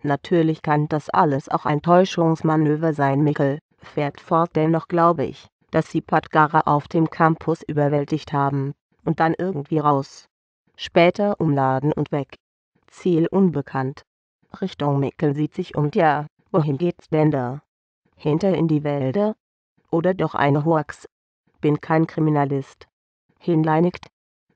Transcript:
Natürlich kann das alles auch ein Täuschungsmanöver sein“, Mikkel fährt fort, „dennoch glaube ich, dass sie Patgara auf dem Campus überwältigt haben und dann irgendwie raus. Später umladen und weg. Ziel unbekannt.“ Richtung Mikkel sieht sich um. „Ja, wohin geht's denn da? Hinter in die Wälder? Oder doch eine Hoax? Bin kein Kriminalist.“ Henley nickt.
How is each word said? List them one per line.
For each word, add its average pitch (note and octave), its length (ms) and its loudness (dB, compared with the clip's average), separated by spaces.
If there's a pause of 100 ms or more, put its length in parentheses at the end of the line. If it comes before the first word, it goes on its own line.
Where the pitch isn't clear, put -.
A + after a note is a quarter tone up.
Natürlich D#3+ 640 -2
kann D3+ 240 0
das - 240 -6
alles D3 380 0
auch - 160 -4
ein D3+ 180 -2
Täuschungsmanöver D#3+ 1080 2
sein“, C#3+ 300 0
Mikkel D3 360 0 (180)
fährt - 420 -8
fort, E3+ 360 0
„dennoch D#3+ 320 0
glaube E3+ 380 2
ich, - 220 -12 (240)
dass D#3+ 180 -2
sie E3 120 -4
Patgara D#3 600 2
auf D3 260 0
dem D#3+ 220 0
Campus D#3+ 540 0
überwältigt D3 720 -2
haben C#3 400 -2 (300)
und E3 160 -2
dann E3 180 2
irgendwie D#3 420 -4
raus. C#3+ 480 -2 (500)
Später F3+ 600 2
umladen C#3 520 0
und D#3 200 -4
weg. C#3+ 240 -6 (520)
Ziel E3 400 0
unbekannt.“ C#3+ 760 -2 (580)
Richtung C#3+ 380 -2
Mikkel C#3+ 360 -2
sieht D3+ 180 -4
sich - 220 -10
um. D3 180 0
„Ja, D3+ 340 0 (240)
wohin D3+ 260 0
geht's F3 320 -4
denn D#3 220 2
da? C3 300 -4 (540)
Hinter E3 400 0
in E3 120 0
die D3+ 160 0
Wälder? D3 520 -2 (540)
Oder E3+ 240 0
doch D#3+ 220 -4
eine C#3+ 300 2
Hoax? D#3+ 420 -2 (540)
Bin D3+ 200 0
kein D#3+ 240 0
Kriminalist.“ C#3+ 840 -2 (520)
Henley D#3+ 420 0
nickt. - 260 -4 (480)